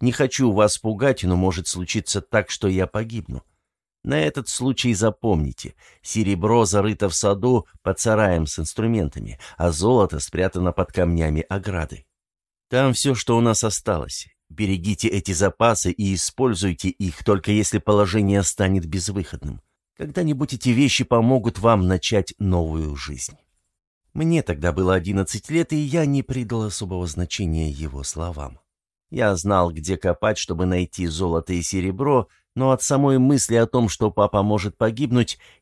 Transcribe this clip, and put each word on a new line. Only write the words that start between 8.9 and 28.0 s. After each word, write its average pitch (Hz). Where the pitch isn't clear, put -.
а 85
золото 92
спрятано 90
под -
камнями 82
ограды. 92
Там 131
все, 131
что 117
у -
нас 117
осталось. 92
Берегите 98
эти 98
запасы 98
и 98
используйте 95
их, -
только 104
если 104
положение 101
станет 92
безвыходным. 87
Когда-нибудь 151
эти 123
вещи 127
помогут 117
вам 107
начать 95
новую 80
жизнь». 67
Мне 160
тогда 80
было 92
одиннадцать 98
лет, 160
и -
я 151
не 139
придал 120
особого 92
значения 80
его 69